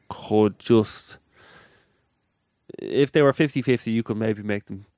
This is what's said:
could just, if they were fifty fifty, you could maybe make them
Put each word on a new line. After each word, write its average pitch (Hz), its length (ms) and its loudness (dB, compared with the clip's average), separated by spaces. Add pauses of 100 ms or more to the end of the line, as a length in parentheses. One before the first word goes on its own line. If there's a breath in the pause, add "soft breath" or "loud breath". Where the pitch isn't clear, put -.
could 107 500 0
just, - 580 0 (1600 soft breath)
if 135 320 -2
they 156 100 2
were 139 120 4
fifty 147 280 0
fifty, 120 300 -2
you 113 120 0
could 107 140 -6
maybe 107 260 -4
make 104 220 -6
them 101 200 -14 (120)